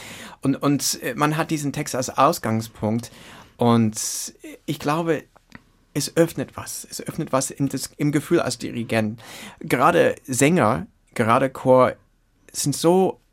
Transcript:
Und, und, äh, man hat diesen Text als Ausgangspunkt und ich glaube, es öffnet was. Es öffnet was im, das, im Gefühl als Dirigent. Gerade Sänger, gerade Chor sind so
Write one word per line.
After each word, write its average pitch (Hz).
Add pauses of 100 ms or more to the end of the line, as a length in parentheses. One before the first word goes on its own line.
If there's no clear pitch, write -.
(400)
Und, 135
und, 143
äh, 135
man 151
hat 165
diesen 143
Text 147
als 127
Ausgangspunkt 113 (440)
und 117 (320)
ich 147
glaube, 156 (720)
es -
öffnet 160
was. -
Es -
öffnet -
was 135
im, 139
das, 131
im 147
Gefühl 151
als -
Dirigent. 113 (400)
Gerade 147
Sänger, 139 (260)
gerade 127
Chor 127 (600)
sind -
so 180 (120)